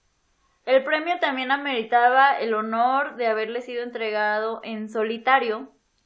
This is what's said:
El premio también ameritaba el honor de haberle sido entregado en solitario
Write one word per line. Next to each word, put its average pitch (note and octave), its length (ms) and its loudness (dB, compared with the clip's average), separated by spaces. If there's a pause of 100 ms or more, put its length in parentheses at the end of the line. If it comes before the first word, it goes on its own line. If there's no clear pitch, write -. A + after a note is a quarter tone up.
(640)
El C4 200 4
premio D#4 360 -2
también C4 300 -2
ameritaba C4 880 4
el A3+ 160 -2
honor A#3 600 0
de A#3 100 -2
haberle A3 340 -2
sido B3 220 -8
entregado A3 800 -2
en A3 260 -8
solitario A#3 840 0 (340)